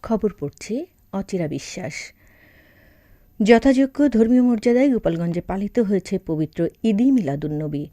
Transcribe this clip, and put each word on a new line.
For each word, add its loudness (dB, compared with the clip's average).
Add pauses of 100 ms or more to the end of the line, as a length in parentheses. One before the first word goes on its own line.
খবর -2
পড়ছি -10 (400)
অচিরা -4
বিশ্বাস। -10 (1400)
যথাযোগ্য 4 (120)
ধর্মীয় 4
মর্যাদায় 2
গোপালগঞ্জে -2
পালিত -6
হয়েছে -2 (120)
পবিত্র -4 (240)
ঈদি 2
মিলাদুন্নবী। -2